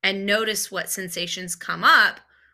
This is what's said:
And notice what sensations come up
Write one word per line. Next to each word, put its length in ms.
And 240
notice 460
what 180
sensations 640
come 280
up 380